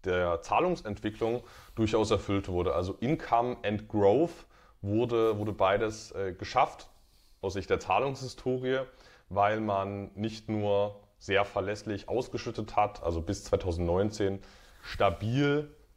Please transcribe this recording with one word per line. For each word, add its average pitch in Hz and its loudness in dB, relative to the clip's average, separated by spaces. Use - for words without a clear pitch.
der 90 0
Zahlungsentwicklung 113 -2
durchaus 110 2
erfüllt 98 0
wurde. 87 0
Also 92 -2
Income 123 0
and 107 -4
Growth 110 4
wurde, 113 2
wurde 104 -4
beides, 107 0
äh, 95 -6
geschafft - 0
aus 95 -4
Sicht 95 -6
der 92 2
Zahlungshistorie, 127 -2
weil 101 2
man 101 -4
nicht 110 -6
nur 104 0
sehr 98 2
verlässlich 101 -4
ausgeschüttet 113 -4
hat, 104 0
also 85 -2
bis 95 -6
zweitausendneunzehn 95 0
stabil 139 0